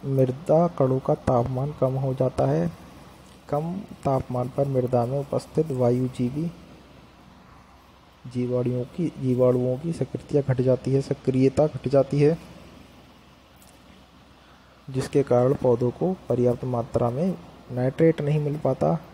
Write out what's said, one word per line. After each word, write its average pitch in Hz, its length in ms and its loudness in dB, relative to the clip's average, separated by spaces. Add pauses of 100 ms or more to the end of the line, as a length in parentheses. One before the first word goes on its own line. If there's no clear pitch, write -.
मृदा 135 640 2
कणों 131 300 0
का 139 160 0
तापमान 127 680 -2
कम 131 140 0
हो 135 200 -2
जाता 131 320 0
है। 165 260 0 (760)
कम 170 320 -4 (240)
तापमान 127 440 0
पर 139 200 -2
मृदा 123 380 2
में 135 140 -4
उपस्थित 143 500 -4
वायुजीवी 127 800 0 (1800)
जीवाणुओं 123 540 -2
की, 156 340 -6
जीवाणुओं 127 600 2
की 165 140 -4
सक्रियता 139 640 -2
घट 123 60 -4
जाती 127 320 2
है, 135 80 2
सक्रियता 135 680 2
घट - 220 -4
जाती 139 320 2
है, 151 180 4 (2500)
जिसके 131 320 0
कारण 127 320 4
पौधों 123 360 2
को 180 260 -2 (120)
पर्याप्त 123 360 0
मात्रा 120 460 -2
में 165 280 -2 (340)
नाइट्रेट 135 480 2
नहीं 147 200 0
मिल 147 160 -4
पाता 151 440 -2 (140)